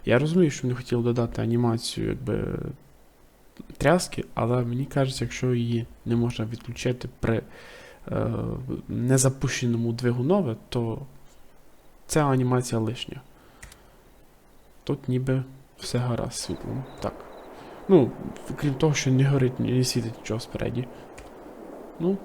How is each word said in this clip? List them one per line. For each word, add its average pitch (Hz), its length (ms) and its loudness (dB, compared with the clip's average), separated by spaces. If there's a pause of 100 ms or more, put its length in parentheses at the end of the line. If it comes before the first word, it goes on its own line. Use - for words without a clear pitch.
Я 117 140 6
розумію, 156 320 4
що - 120 -6
вони 123 120 0
хотіли 120 280 0
додати 117 400 0
анімацію, 117 680 0
якби, 107 500 -2 (1160)
тряски, - 480 2 (100)
але 120 300 2
мені 120 200 -2
кажеться, 135 400 0
якщо 127 300 0
її 117 320 0 (180)
не 117 120 2
можна 117 280 0
відключити 120 640 -4 (120)
при, 113 220 2 (680)
е, 107 180 0 (580)
незапущеному 123 1040 2
двигунове, 123 640 2 (120)
то 113 300 -2 (1080)
ця - 140 2
анімація 127 600 2
лишня. 113 400 -4 (1600)
Тут 139 240 -4
ніби 131 360 0 (340)
все - 200 -4
гаразд 123 340 -2
з - 80 -8
світлом. 113 440 -6 (160)
Так. - 120 -4 (760)
Ну, 165 220 8 (460)
крім 143 180 0
того, 147 200 4
що - 160 0
не 131 140 6
горить, 135 360 4
не 120 240 2
світить 113 340 -2
нічого 113 220 -4
спереді. 117 460 -4 (1120)
Ну, 190 240 0